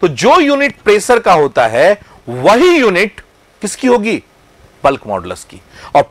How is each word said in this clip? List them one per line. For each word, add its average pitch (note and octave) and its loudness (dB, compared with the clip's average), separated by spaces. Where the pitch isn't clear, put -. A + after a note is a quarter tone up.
तो F3+ 0
जो E3+ 2
unit C#4+ -2
pressure G#3+ 2
का A3 0
होता C#3 0
है D3 0
वही A3 2
unit G#3 -2
किसकी - -8
होगी? A3 -2
Bulk C#3 -2
modulus F2+ -8
की। - -20
और C#3+ 2